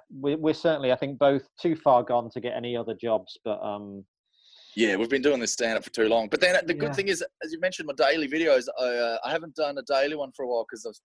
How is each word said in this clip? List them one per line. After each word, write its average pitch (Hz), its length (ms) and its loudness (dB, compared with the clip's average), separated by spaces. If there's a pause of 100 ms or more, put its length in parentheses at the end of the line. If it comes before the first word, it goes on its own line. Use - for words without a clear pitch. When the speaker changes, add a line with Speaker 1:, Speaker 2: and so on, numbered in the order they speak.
(200)
Speaker 1:
we, 143 160 0
we're 156 180 2
certainly, 139 380 2
I 127 40 2
think, 139 220 -4
both 139 240 4 (180)
too 165 160 0
far 127 260 6
gone 117 280 -2
to 120 100 -10
get 117 160 -4
any 120 200 -4
other 113 180 -4
jobs, 110 500 -2
but, 107 180 -4
um, 101 420 -10 (720)
Speaker 2:
Yeah, 104 200 2
we've 117 140 0
been 135 120 0
doing 135 180 2
this 113 120 -2
stand-up 113 320 -2
for - 60 -16
too 113 180 2
long. 113 200 2
But - 120 -2
then 180 140 4 (120)
the 170 80 0
good 147 160 -2
Speaker 1:
Yeah. - 20 -6
Speaker 2:
thing 196 160 -4
is, 175 160 -2 (180)
as 160 100 -10
you 160 60 -8
mentioned, 180 300 -4
my 139 60 -4
daily 147 340 2
videos, 143 380 4 (120)
I, 127 60 0
uh, 120 400 0
I 127 60 -2
haven't 160 260 -6
done 143 220 -2
a 127 40 -6
daily 139 340 0
one 147 200 -6
for 139 80 -8
a 123 40 -4
while 117 180 0
'cause 110 200 -14
I've 110 180 -14